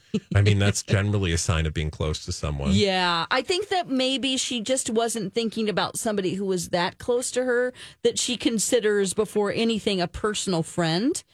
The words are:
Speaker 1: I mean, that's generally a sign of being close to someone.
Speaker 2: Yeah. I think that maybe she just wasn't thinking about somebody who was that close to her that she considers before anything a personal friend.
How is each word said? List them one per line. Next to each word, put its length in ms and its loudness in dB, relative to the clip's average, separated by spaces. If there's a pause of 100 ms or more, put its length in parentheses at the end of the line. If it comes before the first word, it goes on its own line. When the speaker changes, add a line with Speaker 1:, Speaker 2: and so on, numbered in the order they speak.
(340)
Speaker 1:
I 80 6
mean, 180 6
that's 220 2
generally 520 0
a 40 2
sign 280 0
of 80 -2
being 180 -2
close 320 -4
to 80 -6
someone. 400 -4
Speaker 2:
Yeah. 580 2
I 120 2
think 260 -2
that 220 -2
maybe 480 0
she 240 -4
just 280 -2
wasn't 440 -2
thinking 340 -2
about 300 -2
somebody 380 -2
who 100 -4
was 240 -2
that 280 0
close 340 -2
to 120 0
her 300 0 (300)
that 140 2
she 200 -2
considers 760 2
before 380 0
anything 480 0
a 80 0
personal 560 -2
friend. 580 0 (120)